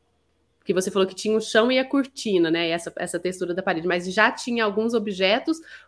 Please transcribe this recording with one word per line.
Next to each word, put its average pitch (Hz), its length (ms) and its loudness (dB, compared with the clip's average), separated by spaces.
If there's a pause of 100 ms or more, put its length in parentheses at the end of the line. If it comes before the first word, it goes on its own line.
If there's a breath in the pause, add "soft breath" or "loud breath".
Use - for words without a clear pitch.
(580)
porque - 140 -4
você 185 180 0
falou 190 160 2
que 190 80 -12
tinha 214 220 -2
o 220 40 2
chão 220 300 4
e 262 80 4
a 254 60 2
cortina, 214 680 0
né? 165 180 0
E - 20 0
essa, 170 260 -4
essa 180 240 -4
textura 180 340 -4
da 180 80 -4
parede, 175 240 -2
mas 180 260 -2
já 214 200 4
tinha 233 320 -4
alguns 220 300 0
objetos, 208 680 0 (260 loud breath)